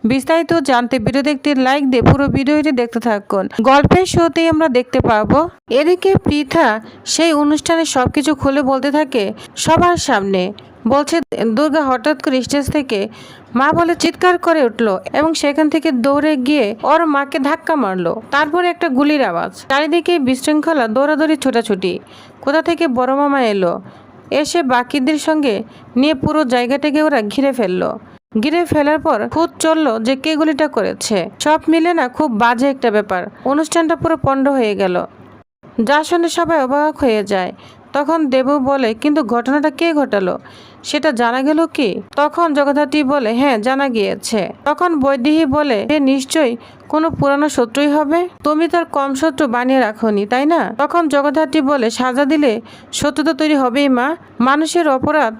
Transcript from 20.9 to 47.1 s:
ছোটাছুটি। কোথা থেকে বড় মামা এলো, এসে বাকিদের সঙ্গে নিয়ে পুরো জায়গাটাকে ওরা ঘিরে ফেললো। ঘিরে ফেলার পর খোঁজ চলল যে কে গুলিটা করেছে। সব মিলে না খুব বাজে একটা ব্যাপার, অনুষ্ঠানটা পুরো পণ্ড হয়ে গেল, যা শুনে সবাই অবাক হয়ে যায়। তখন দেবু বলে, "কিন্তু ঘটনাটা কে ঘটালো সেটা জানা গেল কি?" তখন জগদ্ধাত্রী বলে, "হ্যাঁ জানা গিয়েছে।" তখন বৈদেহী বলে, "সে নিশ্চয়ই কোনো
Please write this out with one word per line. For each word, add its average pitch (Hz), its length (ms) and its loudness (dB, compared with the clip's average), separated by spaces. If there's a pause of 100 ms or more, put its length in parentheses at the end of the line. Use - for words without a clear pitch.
ছোটাছুটি। 208 640 -2 (420)
কোথা 302 220 0
থেকে 339 260 0
বড় 254 260 0
মামা 277 280 0
এলো, 196 380 0 (500)
এসে 302 320 0
বাকিদের 254 560 0
সঙ্গে 277 440 0 (340)
নিয়ে 294 180 2
পুরো 302 300 0
জায়গাটাকে 262 580 0
ওরা 285 200 2
ঘিরে 262 300 0
ফেললো। 180 460 -2 (440)
ঘিরে 320 220 0
ফেলার 302 340 2
পর 240 300 -2
খোঁজ 330 300 0
চলল 311 440 0
যে 262 140 0
কে 311 200 -4
গুলিটা 311 320 0
করেছে। 196 640 -2 (100)
সব 311 280 2
মিলে 330 260 2
না 277 140 0
খুব 285 220 -2
বাজে 240 400 2
একটা 262 200 0
ব্যাপার, 202 320 -2 (220)
অনুষ্ঠানটা 311 520 0
পুরো 330 200 -2
পণ্ড 269 320 0
হয়ে 240 260 0
গেল, 185 300 -2 (800)
যা 294 220 2
শুনে 339 240 0
সবাই 320 320 0
অবাক 294 380 0
হয়ে 220 260 0
যায়। 190 280 -2 (400)
তখন 294 340 0
দেবু 262 320 2
বলে, 262 360 0
"কিন্তু 294 280 0
ঘটনাটা 254 480 0
কে 330 240 -2
ঘটালো 208 440 0 (440)
সেটা 302 300 -2
জানা 240 300 0
গেল 311 240 2
কি?" 226 340 -4 (160)
তখন 294 380 0
জগদ্ধাত্রী 285 480 0
বলে, 254 320 0
"হ্যাঁ 254 240 2
জানা 269 300 -2
গিয়েছে।" 208 640 -4 (120)
তখন 302 360 0
বৈদেহী 277 440 2
বলে, 269 460 0
"সে 302 100 2
নিশ্চয়ই 269 560 0 (320)
কোনো 311 220 0